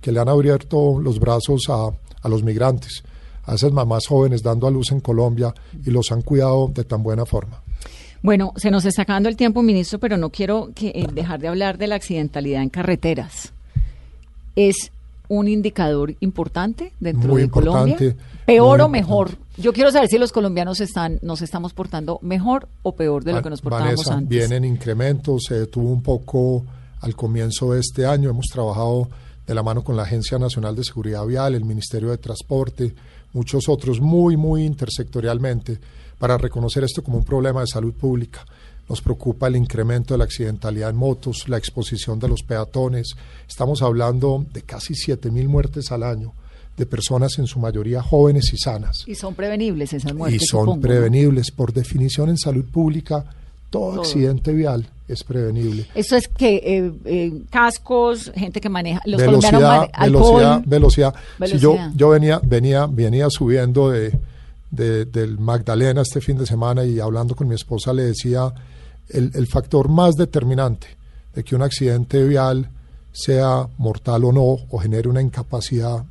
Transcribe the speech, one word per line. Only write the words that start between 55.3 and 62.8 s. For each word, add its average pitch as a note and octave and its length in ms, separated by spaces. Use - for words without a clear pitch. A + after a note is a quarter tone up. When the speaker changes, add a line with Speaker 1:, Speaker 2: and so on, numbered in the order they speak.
Speaker 2:
Eso G#3+ 220
es - 120
que, A3+ 360
eh, F#3 280
eh, E3 460
cascos, A#3+ 840
gente F#3 260
que G#3 100
maneja, F3 340
los D#3+ 160
Speaker 1:
Velocidad, C3 300
Speaker 2:
colombianos C#3+ 420
mane-, - 0
Speaker 1:
velocidad, C#3 400
Speaker 2:
alcohol. C3+ 180
Speaker 1:
velocidad. C#3 480
Si F#3 440
yo, D3 140
Speaker 2:
Velocidad. E3+ 220
Speaker 1:
yo D3 140
venía, D3+ 340
venía, C3+ 440